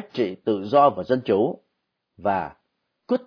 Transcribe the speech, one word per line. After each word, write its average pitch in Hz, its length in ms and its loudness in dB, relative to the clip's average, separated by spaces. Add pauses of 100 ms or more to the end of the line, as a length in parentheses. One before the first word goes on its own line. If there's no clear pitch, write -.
(140)
trị 95 220 -2
tự 101 300 -2
do 139 240 4
và 92 140 -4
dân 127 220 0
chủ, 117 340 0 (580)
và 90 380 -4 (520)
quyết 247 200 -2